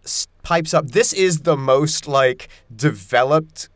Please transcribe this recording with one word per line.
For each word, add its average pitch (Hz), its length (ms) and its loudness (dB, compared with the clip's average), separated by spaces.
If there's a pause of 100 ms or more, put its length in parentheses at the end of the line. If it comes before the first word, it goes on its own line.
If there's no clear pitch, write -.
s-, - 220 -8 (160)
pipes 170 300 -2
up. 151 180 0
This 226 200 0
is 185 300 0
the 156 160 0
most, 135 500 0
like, 135 400 0 (260)
developed 131 1040 -2